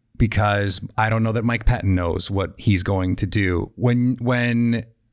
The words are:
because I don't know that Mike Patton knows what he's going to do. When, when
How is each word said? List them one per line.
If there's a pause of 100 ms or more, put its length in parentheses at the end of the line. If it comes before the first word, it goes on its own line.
(160)
because (160)
I
don't
know
that
Mike
Patton
knows
what
he's
going
to
do.
When,
when (260)